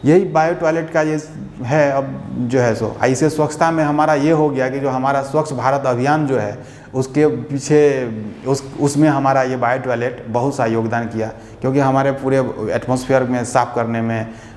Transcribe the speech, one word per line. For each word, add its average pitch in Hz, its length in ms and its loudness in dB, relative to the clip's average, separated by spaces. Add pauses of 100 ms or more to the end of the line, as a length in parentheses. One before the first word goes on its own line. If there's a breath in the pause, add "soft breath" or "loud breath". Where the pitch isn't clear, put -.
यही 180 220 6
बायो 160 280 2
टॉयलेट 165 360 0
का 160 120 2
ये 156 160 0 (440)
है। 143 300 2
अब 135 140 0 (360)
जो 123 180 2
है 117 140 4
सो 110 280 -4
ऐसे 131 280 2
स्वच्छता 156 400 0
में 160 140 0
हमारा 151 320 2
ये 147 160 2
हो 151 180 4
गया 131 200 0
कि 135 100 -4
जो 139 100 -2
हमारा 135 320 0
स्वच्छ 151 300 -2
भारत 135 340 0
अभियान 139 400 2
जो 131 120 0
है 104 200 -4 (360 loud breath)
उसके 135 320 2 (180)
पीछे 139 360 2 (680)
उस, 135 180 -2 (160)
उसमें 143 280 4
हमारा 135 360 2
ये 127 120 -2
बायो 123 260 0
टॉयलेट 123 460 -2
बहुत 120 280 0
सा 120 100 0
योगदान 113 400 0
किया, 110 220 -4 (320 loud breath)
क्योंकि 131 200 0
हमारे 135 340 2
पूरे 135 240 0 (340)
atmosphere 127 520 0
में 123 220 -2
साफ़ 120 280 0
करने 117 280 -2
में 113 260 -4 (280 loud breath)